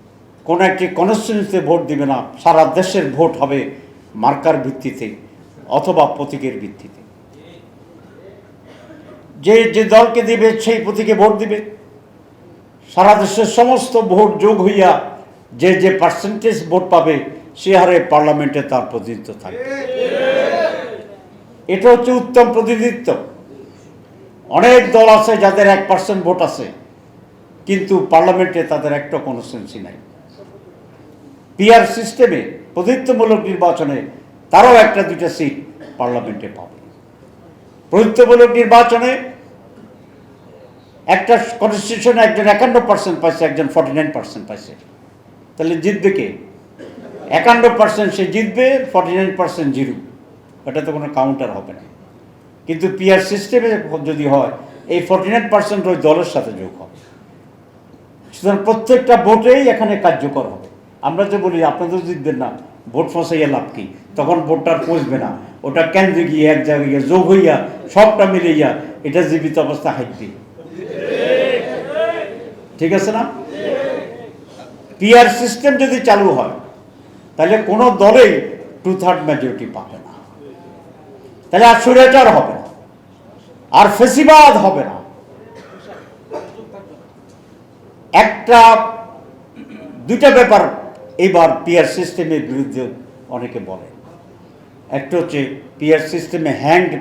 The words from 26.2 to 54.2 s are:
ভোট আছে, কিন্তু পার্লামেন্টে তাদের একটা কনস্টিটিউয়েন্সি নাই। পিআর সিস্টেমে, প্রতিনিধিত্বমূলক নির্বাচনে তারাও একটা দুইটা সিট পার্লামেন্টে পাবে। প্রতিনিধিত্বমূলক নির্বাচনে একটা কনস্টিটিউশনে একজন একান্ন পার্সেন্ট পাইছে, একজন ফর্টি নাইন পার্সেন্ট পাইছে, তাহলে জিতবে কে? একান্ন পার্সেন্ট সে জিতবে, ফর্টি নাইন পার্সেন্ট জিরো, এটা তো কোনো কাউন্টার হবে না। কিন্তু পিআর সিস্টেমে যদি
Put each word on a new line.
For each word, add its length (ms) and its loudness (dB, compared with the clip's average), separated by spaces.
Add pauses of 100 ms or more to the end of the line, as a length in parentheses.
ভোট 180 -2
আছে, 220 -4 (1040)
কিন্তু 440 -2
পার্লামেন্টে 540 2
তাদের 280 -4
একটা 260 -6
কনস্টিটিউয়েন্সি 640 -12
নাই। 140 -18 (1600)
পিআর 280 6
সিস্টেমে, 640 -2 (220)
প্রতিনিধিত্বমূলক 680 0
নির্বাচনে 600 -2 (480)
তারাও 260 6
একটা 280 4
দুইটা 260 -6
সিট 240 -6 (440)
পার্লামেন্টে 580 -8
পাবে। 240 -20 (1120)
প্রতিনিধিত্বমূলক 600 6
নির্বাচনে 840 2 (1700)
একটা 320 0
কনস্টিটিউশনে 840 -2
একজন 260 2
একান্ন 400 2
পার্সেন্ট 340 -2
পাইছে, 240 0
একজন 220 -4
ফর্টি 240 -2
নাইন 200 -4
পার্সেন্ট 360 -12
পাইছে, 280 -18 (840)
তাহলে 200 -4
জিতবে 340 -2
কে? 220 -6 (960)
একান্ন 480 2
পার্সেন্ট 360 0
সে 120 -2
জিতবে, 680 0
ফর্টি 220 0
নাইন 220 -2
পার্সেন্ট 380 -4
জিরো, 180 -4 (760)
এটা 120 -6
তো 100 -6
কোনো 220 -8
কাউন্টার 380 -4
হবে 220 -14
না। 60 -20 (880)
কিন্তু 200 -4 (100)
পিআর 220 4
সিস্টেমে 500 -2 (360)
যদি 220 -4